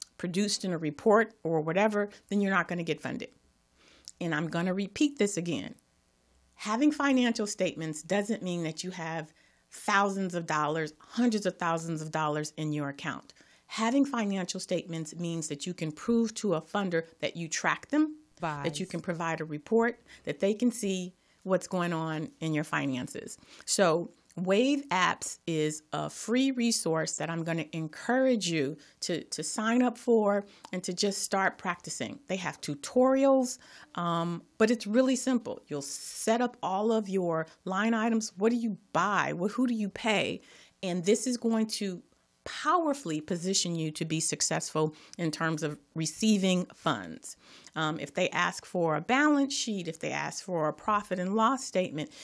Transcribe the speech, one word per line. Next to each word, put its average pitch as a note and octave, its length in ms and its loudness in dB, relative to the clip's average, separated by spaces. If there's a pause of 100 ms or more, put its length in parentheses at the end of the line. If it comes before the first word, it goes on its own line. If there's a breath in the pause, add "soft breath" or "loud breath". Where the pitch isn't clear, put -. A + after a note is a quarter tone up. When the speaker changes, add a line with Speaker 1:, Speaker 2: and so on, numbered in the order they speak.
(180)
Speaker 1:
produced F#3+ 460 0
in F#3 80 0
a E3 60 -2
report G#3 640 4
or D#3+ 200 2
whatever, G3+ 480 2 (180 loud breath)
then G3+ 120 2
you're G3 120 2
not F3 160 2
gonna F3 160 -4
get D#3 160 -2
funded. - 300 -6 (880 loud breath)
And E3+ 160 -2
I'm D#3+ 100 0
gonna E3+ 280 0
repeat G#3 440 -2
this G3+ 180 2
again. E3 380 -4 (840)
Having A#3+ 360 2
financial B3+ 540 2
statements D#3+ 560 -4
doesn't G3+ 400 0
mean F3 200 -2
that D#3+ 220 -6
you F3+ 80 -8
have D#3+ 400 -8 (400 soft breath)
thousands G3 640 2
of E3+ 100 -4
dollars, D#3 520 0
hundreds A3 460 0
of - 140 -2
thousands E3 440 -2
of D#3 100 -6
dollars D3+ 440 0
in D#3 160 -4
your D3 160 -2
account. - 460 -8 (320 soft breath)
Having A#3 380 2
financial G3+ 560 -2
statements E3 560 -4
means E3 320 -4
that D3 180 -8
you F3+ 80 -6
can D#3+ 160 -4
prove A3+ 440 0
to G3 200 0
a D#3 60 0
funder E3+ 460 -2 (140)
that - 140 -2
you E3 140 -6
track - 400 -2
them, D4+ 300 2 (180)
Speaker 2:
Advise. D3 260 -4
Speaker 1:
that D#3 160 -2
you F#3 80 -4
can E3+ 140 -6
provide E3 400 -4
a D#3+ 40 -4
report, A3 540 2 (260 loud breath)
that - 140 -4
they G3 160 2
can A#3+ 160 2
see F#3+ 440 -4 (300 soft breath)
what's F#3 220 2
going F3 260 0
on D#3+ 360 -2 (120)
in D#3+ 120 0
your D3 100 2
finances. C#3 720 -4 (280 loud breath)
So E3+ 460 2 (260)
Wave A#3+ 540 2
Apps - 560 2
is D#3 360 0 (100)
a D3+ 180 -2
free C4 400 0
resource A3+ 680 0
that D#3 140 -4
I'm E3 120 -2
gonna E3 300 -2
encourage A3+ 760 0
you D#3 280 0 (240 loud breath)
to, - 240 -4
to - 180 -8
sign A3+ 400 2
up A#3+ 140 2
for G#3 480 4 (260 loud breath)
and F#3 140 -6
to F#3 80 -4
just G3 300 0
start F#3+ 340 0
practicing. - 720 -6
They F#3 80 -2
have F3+ 240 -6
tutorials, C4 960 4 (360 loud breath)
um, E3+ 480 -2 (160)
but A3 120 6
it's A#3 160 0
really B3+ 300 4
simple. - 520 -2
You'll D3 140 -4
set - 600 -2
up A#3+ 200 -4
all G3+ 300 0
of A3 160 0
your E3+ 380 0 (180 loud breath)
line G3+ 300 0
items. A3 420 0
What G#3 140 2
do B3 60 2
you A3+ 200 -2 (160)
buy? E3+ 400 2
What, F3+ 200 -2
who B3+ 140 0
do B3 80 0
you G#3 140 -2
pay? F#3+ 540 -2 (400 loud breath)
And F3 220 -2
this A3+ 220 4
is B3 120 -2
going A3+ 300 2
to F#3+ 340 -6 (440)
powerfully C#4+ 760 0
position F3 520 -2
you D#3+ 160 -2
to D#3 140 -6
be D#3+ 160 -2
successful D#3 720 0 (220 loud breath)
in E3+ 140 -2
terms D#3+ 320 -2
of D3+ 160 -6 (160)
receiving F#3 800 2
funds. G2+ 640 -6 (360 loud breath)
Um, D#3 240 -2
if - 140 -10
they F#3 160 0
ask F3 380 0
for E3 300 0
a D3+ 40 -2
balance C#4 540 2
sheet, F#3+ 340 -4
if D#3+ 100 -8
they C#3+ 120 -4
ask C#3+ 340 -4
for E3 240 0
a D3+ 60 0
profit G3+ 440 -2
and F#3 180 -2
loss B3 280 2
statement, E3+ 460 -2 (140 loud breath)